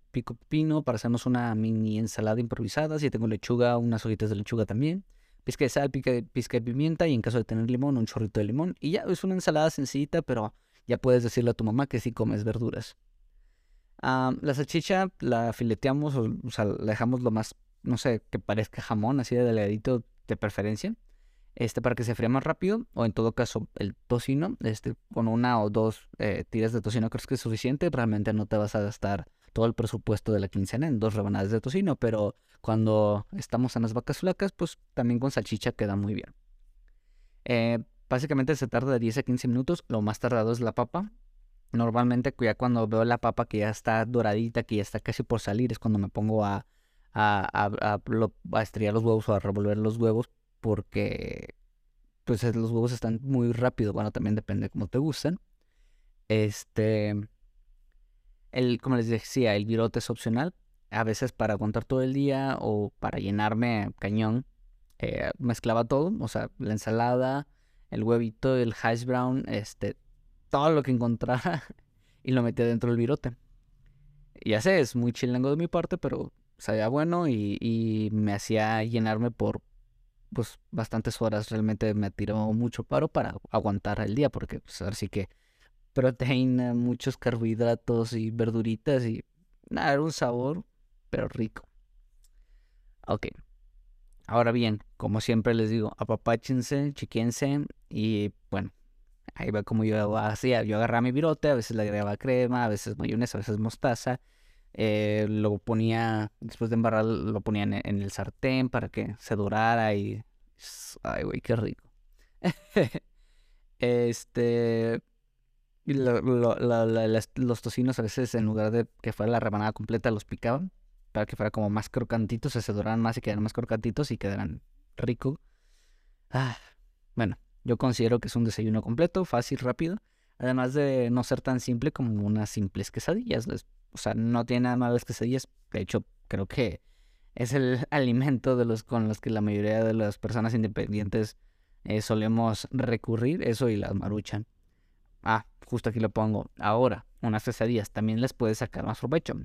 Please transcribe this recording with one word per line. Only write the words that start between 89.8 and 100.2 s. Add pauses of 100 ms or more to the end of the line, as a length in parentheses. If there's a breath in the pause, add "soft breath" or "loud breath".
era
un
sabor, (460)
pero
rico. (1400)
Ok. (1000)
Ahora
bien, (140)
como
siempre
les
digo,
apapáchense,
chiquense (240)
y, (180)
bueno, (640)
ahí
va
como
yo
hacía.